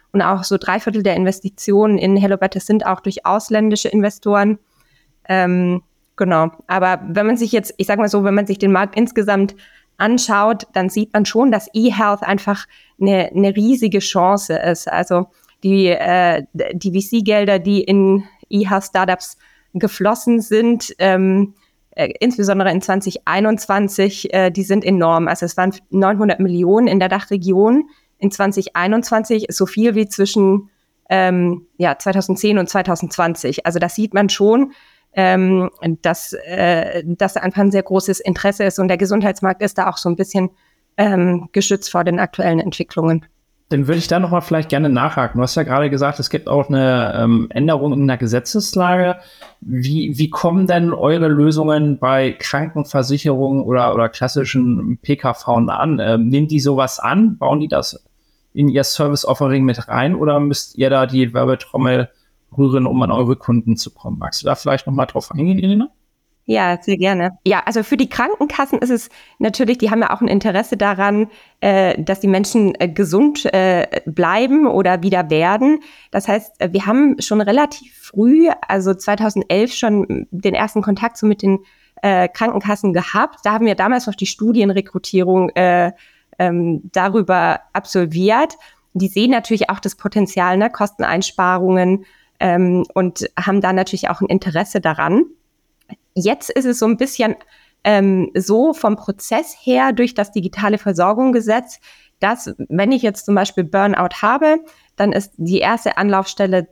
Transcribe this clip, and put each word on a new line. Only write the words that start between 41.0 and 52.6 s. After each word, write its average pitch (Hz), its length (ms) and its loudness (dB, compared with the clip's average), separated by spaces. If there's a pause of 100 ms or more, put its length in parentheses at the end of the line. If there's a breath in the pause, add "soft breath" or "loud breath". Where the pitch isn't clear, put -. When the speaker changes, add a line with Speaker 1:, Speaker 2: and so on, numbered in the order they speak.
Speaker 1:
geschützt 196 400 -2
vor 175 140 0
den 175 140 0
aktuellen 175 420 -2
Entwicklungen. 165 640 -2 (440)
Speaker 2:
Dann 139 180 0
würde 165 120 0
ich 165 100 -4
da 175 100 2
nochmal 175 220 0
vielleicht 160 260 -2
gerne 147 220 0
nachhaken. 127 500 0
Du 123 40 2
hast 127 120 -4
ja 165 80 0
gerade 135 260 0
gesagt, 143 300 -2
es 135 100 -6
gibt - 200 -6
auch 139 180 0
eine, 131 500 0
ähm, 117 320 2
Änderung 147 440 0
in 139 120 0
der 127 120 0
Gesetzeslage. 180 1000 -2 (420 loud breath)
Wie, 135 560 -4
wie 156 120 0
kommen 180 380 0
denn 170 260 0
eure 160 360 0
Lösungen 151 680 2
bei 131 360 0
Krankenversicherungen 139 1300 -2